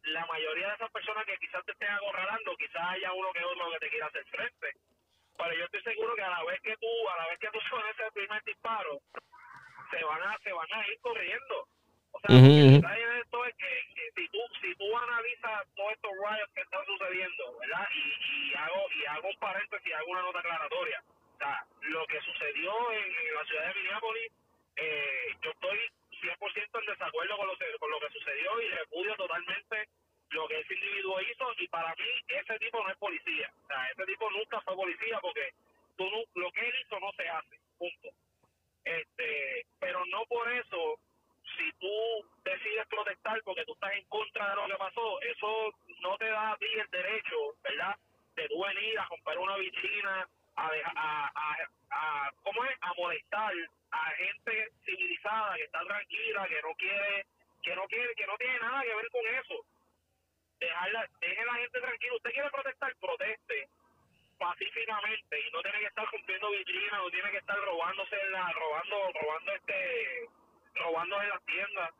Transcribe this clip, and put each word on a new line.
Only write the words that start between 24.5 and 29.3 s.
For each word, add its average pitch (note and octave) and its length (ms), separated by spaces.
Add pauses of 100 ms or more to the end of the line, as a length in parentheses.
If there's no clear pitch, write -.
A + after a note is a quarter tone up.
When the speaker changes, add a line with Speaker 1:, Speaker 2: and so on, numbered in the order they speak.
Speaker 1:
eh, C#3+ 680
yo D#3+ 80
estoy G3+ 280 (400)
cien - 200
por G3+ 140
ciento G#3+ 260
en G#3+ 80
desacuerdo F#3 500
con G3+ 100
lo F#3 100
que, F3+ 80 (140)
con D3+ 120
lo D3+ 80
que D3 100
sucedió F3 520
y F3+ 80
repudio F3 460
totalmente F#3+ 720 (440)